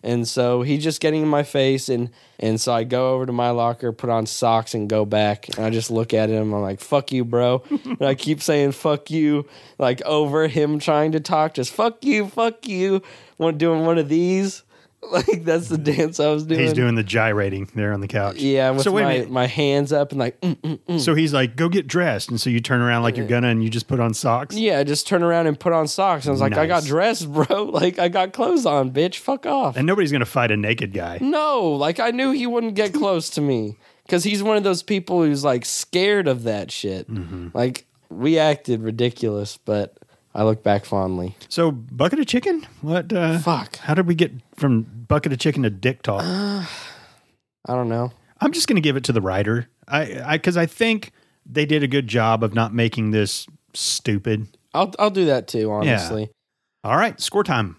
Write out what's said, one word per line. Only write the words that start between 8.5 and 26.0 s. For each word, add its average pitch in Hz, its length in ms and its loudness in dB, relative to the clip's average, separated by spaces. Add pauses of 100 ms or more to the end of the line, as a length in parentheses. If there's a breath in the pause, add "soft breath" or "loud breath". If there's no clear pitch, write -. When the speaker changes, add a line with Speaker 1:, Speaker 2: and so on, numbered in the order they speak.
Speaker 1:
"Fuck 147 400 -4
you," 147 360 0 (320 loud breath)
like, 127 240 0
over 151 440 2
him 151 320 0
trying 151 340 2
to 156 60 0
talk, 156 360 0
just, 123 180 -4
"Fuck 226 320 -2
you, 233 220 2
fuck 226 400 -4
you." 190 340 0 (360 loud breath)
One, 160 200 0
doing 160 280 2
one 165 120 2
of 147 100 0
these. 185 600 0
<laughs> - 40 -20 (400 soft breath)
Like, 180 320 0
that's 165 240 0
the 156 120 -2
dance 151 400 0
I 151 120 2
was 151 140 0
doing. 160 140 0
Speaker 2:
He's 120 140 2
doing 120 200 2
the 113 80 2
gyrating 101 720 0
there 104 180 -2
on 98 100 -2
the 101 60 -6
couch. 101 300 -2
Speaker 1:
Yeah, 135 320 2
with 135 140 0
Speaker 2:
So 196 80 2
wait 202 100 2
a - 40 2
Speaker 1:
my, 135 80 2
Speaker 2:
minute. 127 180 -2
Speaker 1:
my 127 160 2
hands 143 440 2
up 143 200 2
and 139 80 -4
like, 123 220 -2
"Mm, 180 160 0
mm, 156 300 -6
mm." 170 120 0
Speaker 2:
So 147 160 2
he's 156 180 2
like, 127 220 0
"Go 165 140 0
get 170 180 0
dressed." 151 420 0
And 120 100 -2
so 131 120 -2
you 117 80 2
turn 120 220 0
around 120 200 2
like 117 160 0
you're 110 80 -2
Speaker 1:
Yeah. 113 60 -4
Speaker 2:
gonna 120 160 2
and 113 160 2
you 113 80 0
just 117 160 -4
put 131 120 0
on 117 140 2
socks? 127 420 -2
Speaker 1:
Yeah, 208 220 2
I 139 60 2
just 147 240 -2
turn 175 160 2
around 170 240 2
and 147 120 0
put 170 140 2
on 160 140 2
socks. 165 400 0